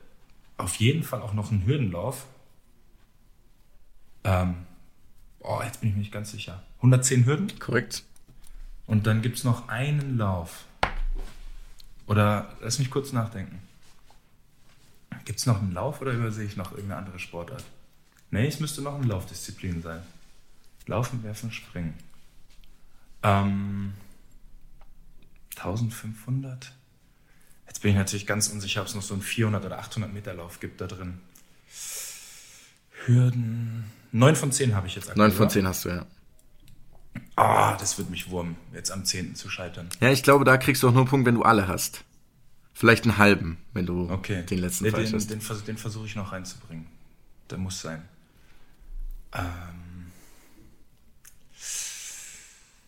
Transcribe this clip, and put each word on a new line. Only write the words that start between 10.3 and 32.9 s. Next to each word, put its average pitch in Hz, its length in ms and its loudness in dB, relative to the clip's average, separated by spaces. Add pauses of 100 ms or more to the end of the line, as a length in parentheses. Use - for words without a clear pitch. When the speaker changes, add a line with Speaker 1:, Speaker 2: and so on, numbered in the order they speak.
Speaker 1:
Oder 104 540 2
lass - 180 -4
mich 131 120 0
kurz 139 220 -2
nachdenken. 101 480 -4 (1600)
Gibt's - 220 -4
noch 110 140 4
einen 95 120 0
Lauf 110 280 -4
oder 131 120 -2
übersehe 113 340 -2
ich 101 100 -8
noch - 160 -8
irgendeine 98 280 -8
andere 95 180 -12
Sportart? 85 440 -10 (680)
Nee, 107 160 2
es 151 120 -2
müsste 147 240 -6
noch 143 140 -6
eine 135 100 0
Laufdisziplin 92 760 -4
sein. 82 200 -10 (840)
Laufen, 117 360 -2
werfen, 110 300 -8
springen. 82 420 -8 (1300)
Ähm, 98 720 2 (1600)
tausendfünfhundert? 120 1200 -6 (920)
Jetzt - 160 -14
bin 104 100 4
ich 101 40 6
natürlich 101 300 0
ganz 104 220 0
unsicher, 104 320 -4
ob 98 80 -6
es - 60 -8
noch 101 80 -6
so 101 120 -6
einen 98 80 -4
vierhundert 104 420 0
oder 87 140 -8
achthundert - 340 -6
Meter 101 220 -10
Lauf 87 240 -12
gibt - 220 -10
da 92 60 -6
drin. 92 340 -8 (1800)